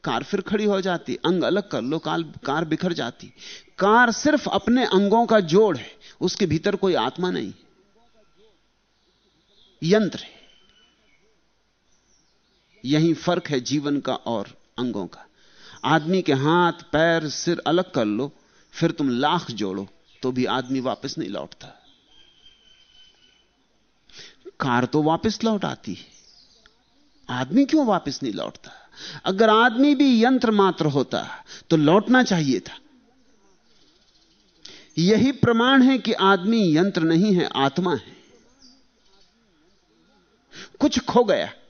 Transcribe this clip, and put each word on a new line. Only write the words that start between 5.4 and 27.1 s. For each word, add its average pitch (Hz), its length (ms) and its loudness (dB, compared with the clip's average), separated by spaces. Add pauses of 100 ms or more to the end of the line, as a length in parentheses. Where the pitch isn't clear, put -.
जोड़ 175 360 2
है, - 160 -14 (280)
उसके 180 260 -2
भीतर 165 300 -2
कोई 185 180 0
आत्मा 135 360 -2
नहीं, 117 220 -6 (2250)
यंत्र 190 360 0
है। - 200 -20 (2500)
यही 151 300 2
फर्क 170 340 -2
है 139 120 -2
जीवन 139 400 -4
का 131 140 -6
और - 480 -8 (160)
अंगों 104 280 -6
का। - 200 -20 (580)
आदमी 160 380 0
के 147 100 0
हाथ, 165 400 2
पैर, 165 560 -2
सिर - 380 -6
अलग 170 240 -2
कर 120 140 -2
लो, 113 280 -4 (380)
फिर 165 200 -2
तुम 147 200 -2
लाख 147 400 -2
जोड़ो 98 380 -8 (340)
तो 127 100 -4
भी 127 120 -2
आदमी 127 360 -4
वापस 127 380 -8
नहीं 98 100 -8
लौटता। 80 400 -12 (3000)
कार 123 240 2
तो 147 180 0
वापस 165 420 -2
लौट 214 200 0
आती 139 300 -8
है, - 240 -20 (1120)